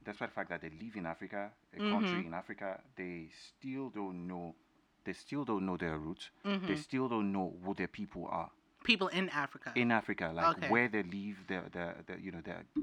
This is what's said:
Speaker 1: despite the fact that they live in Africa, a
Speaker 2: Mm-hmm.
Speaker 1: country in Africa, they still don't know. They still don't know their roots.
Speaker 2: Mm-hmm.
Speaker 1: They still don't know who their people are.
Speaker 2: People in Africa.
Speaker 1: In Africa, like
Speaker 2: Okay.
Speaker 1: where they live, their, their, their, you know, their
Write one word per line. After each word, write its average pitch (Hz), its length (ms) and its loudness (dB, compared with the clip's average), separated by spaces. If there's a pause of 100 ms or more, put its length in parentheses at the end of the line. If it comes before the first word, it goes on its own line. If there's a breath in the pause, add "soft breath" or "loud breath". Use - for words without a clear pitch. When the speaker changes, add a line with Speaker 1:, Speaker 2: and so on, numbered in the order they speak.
Speaker 1:
despite 107 260 -6
the - 40 -18
fact 92 160 -2
that 85 120 -2
they 82 80 -8
live 107 260 -10
in 90 100 -4
Africa, 101 460 -6 (220)
a - 40 -10
Speaker 2:
Mm-hmm. 208 140 0
Speaker 1:
country 185 340 2
in 82 80 -6
Africa, 98 460 -6 (160)
they 87 320 -6 (200)
still 135 420 -6
don't 92 360 -4
know. 87 280 -6 (500)
They 95 80 -2
still 139 320 -4
don't 107 200 4
know 92 120 2
their 80 220 0
roots. 78 320 -6 (140)
Speaker 2:
Mm-hmm. 196 220 0
Speaker 1:
They 190 100 4
still 131 320 0
don't 107 240 4
know 95 220 0 (100)
who 95 100 0
their 92 140 2
people 92 400 -6
are. - 220 -2 (340)
Speaker 2:
People 196 240 6
in 180 220 2
Africa. 139 440 -2
Speaker 1:
In 120 160 6
Africa, 104 440 4
like 82 240 6
Speaker 2:
Okay. 92 100 0
Speaker 1:
where 120 200 6
they 104 140 2
live, 98 340 -4 (120)
their, 92 240 0
their, 85 240 -2 (100)
their, 92 120 -8
you 92 140 -6
know, 85 80 -8
their 87 240 -8 (180)